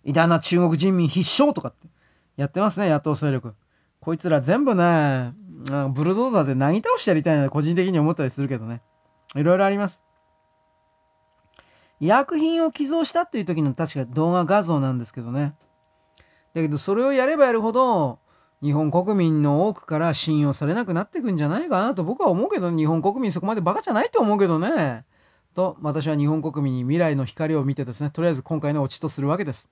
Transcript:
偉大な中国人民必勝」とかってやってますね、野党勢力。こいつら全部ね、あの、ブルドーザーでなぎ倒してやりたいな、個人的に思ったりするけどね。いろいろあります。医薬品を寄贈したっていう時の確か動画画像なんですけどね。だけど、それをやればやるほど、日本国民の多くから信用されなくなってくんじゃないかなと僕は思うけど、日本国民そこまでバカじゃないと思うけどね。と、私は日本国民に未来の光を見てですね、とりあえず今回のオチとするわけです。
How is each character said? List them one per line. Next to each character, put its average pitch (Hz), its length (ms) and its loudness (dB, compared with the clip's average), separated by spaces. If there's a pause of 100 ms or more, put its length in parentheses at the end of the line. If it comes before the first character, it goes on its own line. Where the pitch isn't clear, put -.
偉 143 80 -4
大 165 160 4
な 170 120 4
中 175 180 0
国 165 180 4
人 185 200 2
民 170 120 2
必 180 200 0
勝」 285 260 4
と 160 60 -6
か 123 80 -10
っ - 40 -10
て - 160 -20 (480)
や 139 100 -2
っ - 40 -6
て 180 100 -4
ま 208 100 4
す 185 100 -6
ね、 196 80 2
野 151 120 2
党 151 140 0
勢 147 160 0
力。 120 240 -4 (460)
こ 165 140 -4
い 160 40 -6
つ 185 100 -6
ら 151 120 4
全 196 240 2
部 240 100 2
ね、 180 80 2
あ 143 520 2 (360)
の、 139 200 -2
ブ 139 140 -2
ル 185 100 2
ド 240 140 0
ー - 20 -2
ザ 208 120 2
ー - 20 2
で 135 100 0
な 135 180 2
ぎ 214 80 0
倒 480 160 0
し - 80 -6
て 214 60 0
や 170 40 4
り 156 80 2
た 160 120 2
い 147 40 4
な、 139 120 2
個 151 120 -2
人 165 120 0
的 185 160 0
に 175 80 0
思 156 140 2
っ - 20 -2
た 160 80 -4
り 127 80 -2
す 139 100 -10
る 139 80 -2
け 131 100 -4
ど 113 60 -10
ね。 117 160 -10 (540)
い 143 80 -2
ろ 175 140 4
い - 20 0
ろ 196 60 2
あ 196 60 2
り 196 60 -2
ま 202 120 -2
す。 - 140 -14 (2000)
医 151 60 -2
薬 269 320 2
品 330 260 2
を 320 60 2
寄 294 160 -4
贈 320 180 0
し - 80 -6
た 339 100 0
っ 349 80 -6
て 240 80 -4
い 202 40 -2
う - 20 -4
時 165 160 -2
の 135 140 0
確 165 200 -6
か 135 100 -4
動 156 280 0
画 180 120 2
画 196 180 2
像 165 180 0
な 131 120 0
ん 127 60 -2
で 117 60 -6
す - 80 -16
け 127 80 -12
ど 117 120 -10
ね。 147 240 -4 (1000)
だ 165 80 -2
け 156 60 0
ど、 147 100 -2
そ 190 160 -2
れ 240 100 0
を 277 80 2
や 262 140 2
れ 311 100 0
ば 285 100 6
や 247 60 0
る 226 80 0
ほ 220 120 -2
ど、 208 480 0 (420)
日 143 100 0
本 151 180 0
国 180 240 0
民 160 280 2
の 147 260 2
多 - 60 -2
く - 100 -16
か 156 140 -4
ら 160 160 0
信 151 240 -2
用 143 140 2
さ 147 120 -4
れ 156 100 0
な 233 120 -4
く 180 80 -4
な 185 100 -2
っ - 60 -14
て 339 100 -8
く 226 120 -2
ん 170 40 -2
じ 147 80 -2
ゃ 143 40 0
な 220 140 -2
い 359 60 -6
か 190 120 0
な 233 140 -2
と 175 100 -2
僕 240 180 -4
は 285 60 2
思 190 180 2
う - 20 -6
け 403 120 -2
ど、 175 100 -2
日 156 160 0
本 165 160 0
国 202 180 0
民 214 120 -2
そ 170 80 -6
こ 190 60 -6
ま 220 80 -2
で 214 60 -2
バ 175 140 0
カ - 80 -4
じ 381 80 -8
ゃ - 40 0
な 233 100 2
い 480 60 -4
と 453 100 0
思 208 160 2
う - 20 -2
け 196 80 4
ど 165 120 2
ね。 160 460 -2 (500)
と、 185 280 -2
私 151 240 -2
は 156 100 0
日 143 100 2
本 156 140 0
国 151 240 -4
民 131 100 0
に 127 80 -2
未 143 160 0
来 156 180 2
の 135 80 0
光 156 320 -2
を 139 80 0
見 139 100 0
て 135 100 -6
で 123 80 -10
す 110 80 -14
ね、 147 100 -4
と 160 120 -6
り 170 60 2
あ - 20 4
え 156 40 -2
ず 127 80 -6
今 156 180 -6
回 147 140 -2
の 147 80 0
オ 131 60 -2
チ - 120 -10
と 156 80 -6
す - 120 -8
る 139 60 -2
わ 156 100 0
け 196 80 -6
で 143 80 -6
す。 - 200 -14